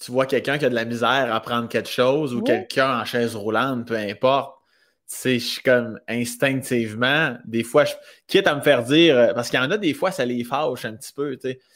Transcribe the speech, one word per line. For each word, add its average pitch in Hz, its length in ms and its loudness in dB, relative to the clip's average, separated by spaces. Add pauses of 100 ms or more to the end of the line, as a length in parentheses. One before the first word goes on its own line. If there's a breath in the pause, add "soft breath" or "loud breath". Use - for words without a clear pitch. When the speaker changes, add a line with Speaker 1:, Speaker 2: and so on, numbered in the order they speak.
Speaker 1:
tu - 80 -14
vois 131 140 0
quelqu'un 135 320 0
qui 147 80 -2
a 127 40 2
de 123 60 0
la 113 80 0
misère 120 500 0
à 113 60 0
prendre 117 300 -4
quelque 110 200 -4
chose 135 440 0
ou 120 60 -2
Speaker 2:
Oui. 107 40 -2
Speaker 1:
quelqu'un 139 560 0
en 110 60 -4
chaise 117 300 -2
roulante, 117 520 -2
peu 117 80 -4
importe. 117 640 -2 (500)
Tu - 80 -14
sais, 127 240 0
je 120 60 -6
suis - 160 -6
comme 120 380 2 (100)
instinctivement, 123 1300 0 (100)
des 113 180 -2
fois, 143 220 4
je, - 80 -4 (340 loud breath)
quitte 190 200 2
à 156 80 4
me 139 60 -4
faire 127 220 4
dire, 147 340 6
euh, 117 160 6
parce 120 160 -4
qu'il 135 100 0
y 127 40 2
en 131 80 -2
a 214 60 0
des 175 160 0
fois, 185 180 -2
ça 135 140 -2
les 123 180 -4
fâche 135 420 -4
un 110 100 -10
petit - 180 -18
peu, 139 240 -6
tu 127 120 -8
sais. 127 100 -8 (160 soft breath)